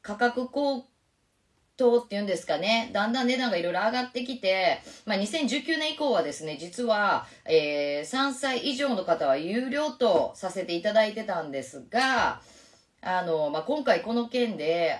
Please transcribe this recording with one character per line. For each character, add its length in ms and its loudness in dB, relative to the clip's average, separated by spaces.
価 140 -10
格 340 0
高 380 -2
騰 220 6
っ 80 -2
て 80 -10
い 40 -2
う 40 -4
ん 20 -4
で 100 0
す 120 -8
か 100 2
ね、 360 0
だ 120 2
ん 80 0
だ 100 0
ん 40 2
値 100 2
段 140 0
が 60 0
い 40 0
ろ 80 -2
い 40 -2
ろ 80 0
上 100 2
が 140 -2
っ 60 -12
て 120 -6
き 180 -8
て、 400 2
ま 80 -2
あ、 40 2
二 100 0
千 200 -2
十 140 0
九 160 -2
年 160 -2
以 20 -10
降 160 0
は 120 2
で 100 -4
す 120 -12
ね、 140 -6
実 260 -8
は、 420 2
え 580 2
ー、 20 -8
三 280 0
歳 380 -2
以 40 -4
上 200 0
の 100 -2
方 220 2
は 100 4
有 320 -2
料 220 -2
と 420 2
さ 160 -8
せ 160 -6
て 80 -4
い 80 -2
た 120 0
だ 120 6
い 80 -4
て 120 -6
た 180 -2
ん 80 -8
で 100 -4
す 300 -14
が、 500 2
あ 180 0
の、 300 0
ま 80 -2
あ、 20 -2
今 220 -2
回 180 4
こ 140 -4
の 140 -2
件 280 0
で、 420 0